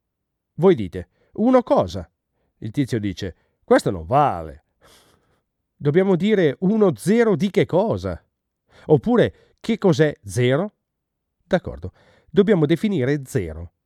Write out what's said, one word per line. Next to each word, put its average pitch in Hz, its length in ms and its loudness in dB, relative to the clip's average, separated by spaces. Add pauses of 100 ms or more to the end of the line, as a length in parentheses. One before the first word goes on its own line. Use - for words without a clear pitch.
(540)
Voi 180 200 4
dite, 92 340 -8 (260)
"Uno 247 280 2
cosa?" 98 460 -2 (500)
Il 113 120 -12
tizio 127 280 -4
dice, 98 360 -8 (300)
"Questo 240 260 2
non 85 140 -10
vale." 90 600 -2 (1120)
Dobbiamo 185 380 2
dire 180 460 2
uno 196 360 2
zero 220 380 2
di 180 160 -2
che 160 160 0
cosa? 104 540 -4 (640)
Oppure, 165 720 0
"Che 226 180 -4
cos'è 156 340 2 (120)
zero?" 123 500 -2 (720)
D'accordo, 90 480 -6 (380)
dobbiamo 180 360 2
definire 151 580 -2
zero. 82 480 -8 (120)